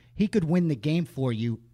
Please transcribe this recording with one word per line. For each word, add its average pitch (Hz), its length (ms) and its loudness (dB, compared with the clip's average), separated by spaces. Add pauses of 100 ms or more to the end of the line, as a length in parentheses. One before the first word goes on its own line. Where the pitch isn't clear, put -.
(160)
he 208 120 2
could 196 180 2
win 175 220 2
the 151 80 0
game 151 300 -2
for 131 260 -4
you 113 280 -2 (140)